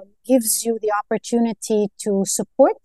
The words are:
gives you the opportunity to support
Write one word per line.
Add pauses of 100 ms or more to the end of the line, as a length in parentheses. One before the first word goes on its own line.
(260)
gives
you
the
opportunity (120)
to
support